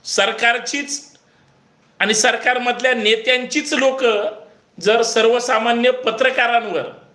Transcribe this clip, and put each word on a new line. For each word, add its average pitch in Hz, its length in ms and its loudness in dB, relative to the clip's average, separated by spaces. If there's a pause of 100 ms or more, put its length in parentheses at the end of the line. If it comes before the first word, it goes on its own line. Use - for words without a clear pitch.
सरकारचीच 233 1000 -2 (920)
आणि 208 160 2
सरकारमधल्या 247 800 0
नेत्यांचीच 247 800 0
लोक 262 300 0 (760)
जर 214 220 2
सर्वसामान्य 233 880 2
पत्रकारांवर 233 920 0 (320)